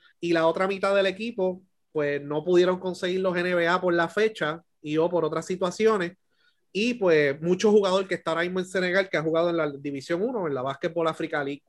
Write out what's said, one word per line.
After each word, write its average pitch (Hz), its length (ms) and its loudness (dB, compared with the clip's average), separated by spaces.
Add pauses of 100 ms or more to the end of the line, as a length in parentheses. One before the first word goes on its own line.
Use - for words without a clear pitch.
(180)
y 170 140 -2
la 165 140 2
otra 180 200 2
mitad 196 280 0
del 196 100 4
equipo, 190 560 -2 (320)
pues, 143 300 -2
no 147 220 -4
pudieron 180 360 4
conseguir 185 400 -4
los 185 160 0
N 180 180 0
B 170 140 2
A 180 100 2
por 180 140 0
la 170 160 2
fecha 180 540 -2 (180)
y 151 160 -4
o 165 140 2
por 170 120 0
otras 156 220 -4
situaciones. 185 720 0 (560)
Y, 233 220 -2
pues, 156 480 4
mucho 185 280 2
jugador 196 380 4
que 180 60 -2
está 170 160 -6
ahora 165 120 0
mismo 185 180 -2
en 180 40 -4
Senegal, 185 460 0
que 165 80 0
ha 151 40 0
jugado 165 280 0
en 170 80 -2
la 151 120 0
División 139 520 -6
uno, 220 240 -4
en 143 80 -4
la 127 80 -4
Basketball 160 460 -2
Africa 156 360 -4
League, 143 240 -8